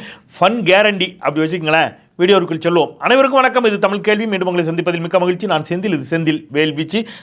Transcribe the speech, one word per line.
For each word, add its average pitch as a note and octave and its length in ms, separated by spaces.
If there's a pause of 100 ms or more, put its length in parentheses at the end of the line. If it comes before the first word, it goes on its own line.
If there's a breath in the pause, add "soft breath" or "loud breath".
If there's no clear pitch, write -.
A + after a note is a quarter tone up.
(400 loud breath)
ஃபன் A3 220
கேரண்டி F#3 560
அப்படி D3+ 300
வச்சுக்கங்களேன். D#3 560 (140)
வீடியோவுக்குள் F3 400
செல்வோம். D#3+ 400
அனைவருக்கும் C4 420
வணக்கம். B3+ 240
இது G#3 140
தமிழ் G3+ 220
கேள்வி. G#3+ 260
மீண்டும் F#3+ 220
உங்களை F3 220
சந்திப்பதில் E3+ 300
மிக்க E3+ 180
மகிழ்ச்சி. F3+ 280
நான் D#3 220
செந்தில். F3+ 320
இது C3+ 180
செந்தில் D#3 340
வேல்வீச்சு. D#3+ 540 (160 loud breath)